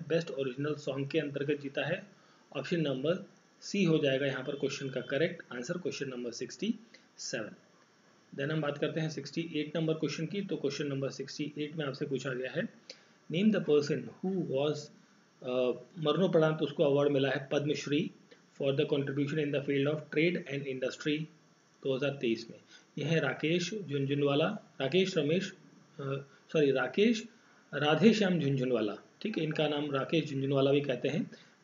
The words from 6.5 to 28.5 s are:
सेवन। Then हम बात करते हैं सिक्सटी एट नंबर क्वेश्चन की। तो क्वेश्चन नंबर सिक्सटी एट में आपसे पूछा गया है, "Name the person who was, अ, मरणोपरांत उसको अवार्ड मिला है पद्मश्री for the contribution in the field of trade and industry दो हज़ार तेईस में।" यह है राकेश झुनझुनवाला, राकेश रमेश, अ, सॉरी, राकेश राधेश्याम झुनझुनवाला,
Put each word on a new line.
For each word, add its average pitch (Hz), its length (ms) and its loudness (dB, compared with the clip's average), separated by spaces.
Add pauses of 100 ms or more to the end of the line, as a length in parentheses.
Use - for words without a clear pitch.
सेवन। 110 340 -8 (840)
Then 139 160 -2
हम 160 100 0
बात 147 160 -2
करते 151 220 -2
हैं 160 100 0
सिक्सटी 151 460 -6
एट 151 220 -2
नंबर 160 160 2
क्वेश्चन 156 320 -4
की। 202 160 -4
तो 160 160 -4
क्वेश्चन 143 300 -4
नंबर 139 220 -2
सिक्सटी 143 480 -8
एट 151 180 -6
में 160 100 -4
आपसे 135 200 -6
पूछा 139 280 -4
गया 127 180 -6
है, 170 180 -4 (640)
"Name 196 240 4
the 165 140 0
person 147 280 4
who - 380 -6
was, 147 420 0 (680)
अ, 131 60 -6 (500)
मरणोपरांत 156 640 4
उसको 165 220 0
अवार्ड 143 280 4
मिला 139 180 2
है 139 220 -4
पद्मश्री 147 600 0 (500)
for 139 140 2
the 147 100 2
contribution 143 500 0
in 147 160 0
the 143 120 0
field 143 240 2
of 151 80 0
trade 156 400 0 (180)
and 139 140 -4
industry 131 540 -2 (640)
दो 135 120 0
हज़ार 139 160 0
तेईस 117 400 -2
में।" - 80 -18 (380)
यह 143 100 -2
है 160 120 4
राकेश 151 540 0
झुनझुनवाला, 143 840 0 (240)
राकेश 180 360 2
रमेश, 160 360 0 (460)
अ, 139 160 -4 (380)
सॉरी, 147 180 6
राकेश 196 560 4 (460)
राधेश्याम 175 640 6
झुनझुनवाला, 123 560 2 (260)